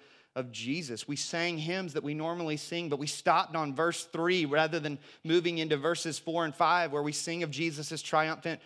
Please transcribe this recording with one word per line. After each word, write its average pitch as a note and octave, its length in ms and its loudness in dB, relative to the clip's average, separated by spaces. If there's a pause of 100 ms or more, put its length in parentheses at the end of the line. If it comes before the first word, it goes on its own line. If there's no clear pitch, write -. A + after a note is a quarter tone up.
(360)
of B2+ 160 -6
Jesus. A#2+ 560 -6
We C#3+ 80 -4
sang E3+ 420 -2
hymns E3+ 360 -4
that D3 100 -4
we D3 100 -4
normally D#3+ 420 -2
sing, E3+ 320 -6
but C#3+ 120 -2
we D3+ 80 -4
stopped E3 480 4
on D3+ 200 -2
verse E3 300 2
three E3+ 400 2
rather D#3 340 4
than D3 200 -4 (240)
moving E3+ 340 2
into D#3 180 2
verses D#3 440 0
four E3+ 260 0
and D3+ 80 -4
five, E3+ 380 4
where D3 100 0
we D3+ 100 0
sing E3 300 -4
of E3 80 -2
Jesus' D3+ 540 -4
triumphant D#3+ 640 0